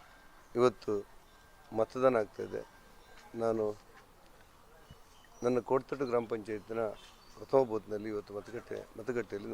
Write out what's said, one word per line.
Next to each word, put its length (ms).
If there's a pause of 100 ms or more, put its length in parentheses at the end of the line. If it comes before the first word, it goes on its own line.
(600)
ಇವತ್ತು 340 (840)
ಮತದಾನ 440
ಆಗ್ತಾಯಿದೆ. 400 (800)
ನಾನು 220 (1800)
ನನ್ನ 140 (140)
ಕೋಟತಟ್ಟು 400
ಗ್ರಾಮ 140 (100)
ಪಂಚಾಯತ್ನ 480 (540)
ಪ್ರಥಮ 240 (120)
ಬೂತ್ನಲ್ಲಿ 420
ಇವತ್ತು 240
ಮತಗಟ್ಟೆ, 400 (200)
ಮತಗಟ್ಟೆಯಲ್ಲಿ 540